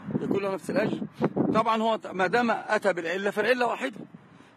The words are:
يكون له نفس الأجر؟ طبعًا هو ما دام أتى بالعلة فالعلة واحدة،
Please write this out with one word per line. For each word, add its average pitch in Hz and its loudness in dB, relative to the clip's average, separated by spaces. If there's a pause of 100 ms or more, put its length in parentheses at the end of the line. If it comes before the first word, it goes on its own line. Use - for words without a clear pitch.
(220)
يكون - 0
له 196 -2
نفس - -6
الأجر؟ - 0 (540)
طبعًا 220 2
هو 220 2 (120)
ما 185 2
دام 233 4
أتى 208 0
بالعلة 175 -2
فالعلة 240 2
واحدة، 226 -4 (580)